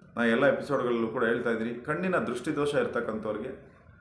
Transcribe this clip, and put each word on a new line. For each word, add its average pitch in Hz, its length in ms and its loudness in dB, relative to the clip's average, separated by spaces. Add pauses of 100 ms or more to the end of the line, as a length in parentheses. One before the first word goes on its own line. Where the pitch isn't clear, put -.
(160)
ನಾನು 117 120 2
ಎಲ್ಲ 131 180 4
ಎಪಿಸೋಡ್ಗಳಲ್ಲೂ 120 600 2
ಕೂಡ 120 160 0
ಹೇಳ್ತಾ 117 260 2
ಇದ್ದೀನಿ, 113 240 -2
ಕಣ್ಣಿನ 170 420 -2
ದೃಷ್ಟಿದೋಷ 143 580 -2
ಇರ್ತಕ್ಕಂಥವ್ರಿಗೆ 113 960 -4 (280)